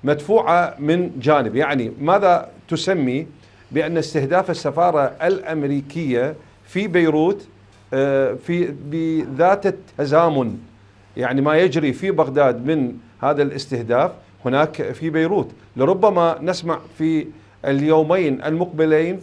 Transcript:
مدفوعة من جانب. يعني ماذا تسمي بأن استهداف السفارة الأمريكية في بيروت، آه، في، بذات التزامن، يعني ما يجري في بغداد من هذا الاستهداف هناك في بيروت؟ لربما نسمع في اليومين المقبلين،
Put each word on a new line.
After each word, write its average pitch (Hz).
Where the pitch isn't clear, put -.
مدفوعة 165
من 170
جانب. 123
يعني 139
ماذا 180
تسمي 156
بأن 156
استهداف 160
السفارة 156
الأمريكية 147
في 196
بيروت، 165
آه، 135
في، 175
بذات 160
التزامن، 147
يعني 127
ما 151
يجري 156
في 165
بغداد 139
من 143
هذا 143
الاستهداف 131
هناك 131
في 160
بيروت؟ 160
لربما 185
نسمع 170
في 160
اليومين 156
المقبلين، 160